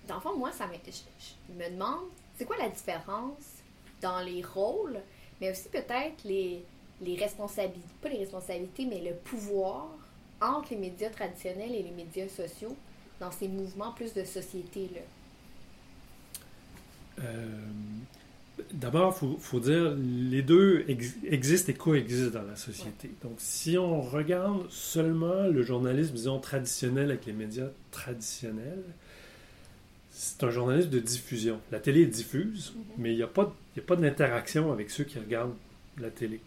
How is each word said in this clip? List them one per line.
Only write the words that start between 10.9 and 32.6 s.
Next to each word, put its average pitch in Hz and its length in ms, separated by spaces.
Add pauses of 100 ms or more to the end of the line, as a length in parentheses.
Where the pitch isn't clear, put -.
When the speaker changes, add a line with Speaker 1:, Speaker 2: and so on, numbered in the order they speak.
Speaker 1:
traditionnels 202 640
et 202 100
les 175 80
médias 185 360
sociaux 208 480 (460)
dans 180 100
ces 190 160
mouvements 196 460
plus 226 200
de 190 120
société-là ? 185 760 (2250)
Speaker 2:
Euh, 113 380 (1120)
d'abord, 160 420
faut, 135 240
faut - 220
dire, 151 360
les 127 440
deux 175 480
ex-, 120 260 (140)
existent 147 420
et 127 40
coexistent 123 580
dans 110 100
la 104 140
société. - 500
Speaker 1:
Ouais. 123 60 (160)
Speaker 2:
Donc, 113 80
si - 400
on 170 240
regarde 175 680
seulement 165 800
le 135 160
journalisme, 127 500
disons, 127 260
traditionnel 131 720
avec 120 140
les 107 80
médias 110 360 (220)
traditionnels, 123 920 (1300)
c'est - 320
un 120 80
journalisme 127 380
de 127 100
diffusion. 113 600 (120)
La 107 80
télé 151 260
diffuse, 143 680